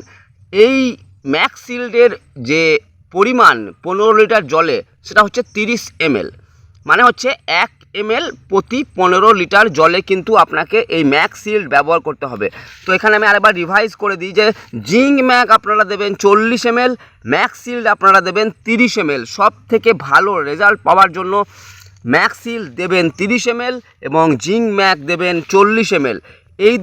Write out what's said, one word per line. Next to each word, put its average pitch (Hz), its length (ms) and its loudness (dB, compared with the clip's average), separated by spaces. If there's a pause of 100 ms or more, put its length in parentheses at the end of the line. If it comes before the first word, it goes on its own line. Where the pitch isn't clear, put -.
(640)
এই 262 120 2 (560)
ম্যাকসিল্ডের 240 800 0 (380)
যে 160 120 0 (520)
পরিমাণ 202 420 2 (280)
পনেরো 196 360 0
লিটার 214 280 2
জলে, 156 300 0 (300)
সেটা 214 180 2
হচ্ছে 220 160 -6 (140)
তিরিশ 214 280 -4 (160)
এমএল, 120 300 -2 (560)
মানে 160 180 2
হচ্ছে 247 260 0 (340)
এক 226 80 -8 (300)
এমএল 226 240 -2 (240)
প্রতি 196 300 -2 (180)
পনেরো 185 360 4
লিটার 196 320 2 (120)
জলে 165 240 4
কিন্তু 190 300 -4 (120)
আপনাকে 165 340 -4 (200)
এই 160 60 0 (100)
ম্যাকসিল্ড 202 600 -2
ব্যবহার 147 340 2
করতে 147 240 -10
হবে। 104 160 -4 (380)
তো - 120 -6
এখানে 214 200 2
আমি 214 100 0
আরেকবার 202 340 2
রিভাইজ 196 300 0 (100)
করে 202 200 -2
দিই 185 180 -10
যে 214 60 4 (440)
জিঙ্ক 262 260 4 (140)
ম্যাক 247 180 2 (100)
আপনারা 214 340 0
দেবেন 202 200 -4 (120)
চল্লিশ 214 480 2
এমএল, 247 200 0 (420)
ম্যাকসিল্ড 240 540 -4
আপনারা 196 400 4
দেবেন 202 200 -2 (180)
তিরিশ 226 320 0
এমএল। 143 260 -4 (140)
সব 208 140 2 (200)
থেকে 226 180 0 (200)
ভালো 180 220 2 (180)
রেজাল্ট 196 380 0
পাওয়ার 185 300 2
জন্য 185 160 -6 (800)
ম্যাকসিল্ড 226 540 -4 (140)
দেবেন 180 240 0 (140)
তিরিশ 208 280 -2
এমএল 240 280 -4 (260)
এবং 156 240 0 (180)
জিঙ্ক 214 220 -2 (140)
ম্যাক 190 180 0 (140)
দেবেন 175 240 -2 (180)
চল্লিশ 208 400 2
এমএল। 135 240 -2 (400)
এই 214 260 2